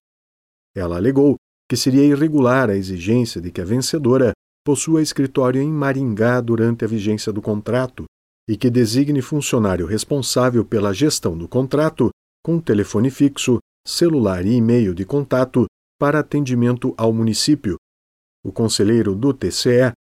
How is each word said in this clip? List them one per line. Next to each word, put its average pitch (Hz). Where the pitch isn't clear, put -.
Ela 87
alegou 135
que 123
seria 139
irregular 135
a 98
exigência 98
de 85
que -
a 87
vencedora 127
possua 156
escritório 135
em 151
Maringá 127
durante 117
a 110
vigência 107
do 101
contrato 110
e 107
que 123
designe 127
funcionário 107
responsável 120
pela 101
gestão 110
do 85
contrato 135
com 165
telefone 110
fixo, 135
celular 110
e 107
e-mail 113
de 95
contato 131
para 147
atendimento 127
ao 113
município. 113
O 98
conselheiro 110
do 135
T 92
C 123
E 123